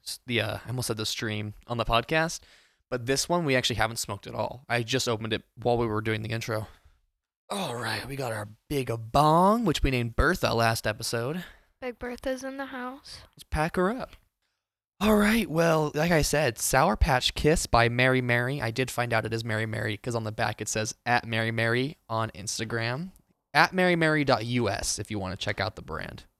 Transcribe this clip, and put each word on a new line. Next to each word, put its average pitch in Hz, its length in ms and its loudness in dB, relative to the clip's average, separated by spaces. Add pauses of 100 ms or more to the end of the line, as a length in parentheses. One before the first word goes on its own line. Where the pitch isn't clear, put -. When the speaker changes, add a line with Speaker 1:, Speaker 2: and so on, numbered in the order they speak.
Speaker 1:
s-, - 200 -12
the, 120 160 0
uh, 104 240 -4
I - 40 -12
almost 123 180 -6
said 110 100 -2
the 110 80 -4
stream, 107 480 -6 (140)
on 120 100 -6
the 120 80 -2
podcast. 160 540 0 (500)
But 120 180 -4
this 135 200 0
one, 175 180 2
we 135 100 4
actually 120 220 0
haven't 110 200 0
smoked - 300 -8
at 117 80 -12
all. 113 340 -6
I 120 140 0
just 123 260 0
opened 110 240 -2
it 98 100 -4 (180)
while 120 160 2
we 117 100 2
were 107 140 0
doing 107 200 -2
the 110 80 -8
intro. 113 380 -4 (800)
All 180 260 -6
right, 113 320 -6
we 135 80 -8
got 131 160 -4
our 107 160 -6 (220)
big 131 220 -2 (200)
bong, 175 540 6
which 156 160 2
we 139 100 2
named 120 240 -2
Bertha 131 380 2
last 113 320 2
episode. 117 580 -4 (380)
Speaker 2:
Big 247 180 -8
Bertha's 254 440 -8
in 269 140 -10
the 269 100 -8
house. 262 520 -12 (160)
Speaker 1:
Let's - 140 -20
pack 160 260 -2
her 185 160 2
up. - 240 -8 (840)
All 214 160 6
right, 214 320 4
well, 160 460 4
like 165 160 2
I 156 100 6
said, 139 380 2
Sour 156 360 4
Patch - 380 2
Kiss 156 320 2
by 117 240 4
Mary 127 320 4
Mary. 123 400 0
I 117 100 -2
did 127 180 -2
find 120 240 -2
out 113 120 2
it 113 80 -2
is 113 100 -4
Mary 110 220 -2
Mary 110 320 -4
'cause 117 180 -6
on 113 80 -2
the 107 80 -4
back 110 300 -4
it 107 80 -6
says 110 260 -4 (100)
at 120 220 2
Mary 113 240 0
Mary 117 460 0 (100)
on 113 240 -2
Instagram, 117 800 -6 (420)
at 160 200 4
mary 180 240 4
mary 156 260 2
dot 117 220 2
U 120 240 0
S - 300 -4
if 104 120 -8
you 104 80 -4
wanna 92 160 -6
check - 240 -6
out 98 160 -4
the - 60 -14
brand - 420 -10 (160)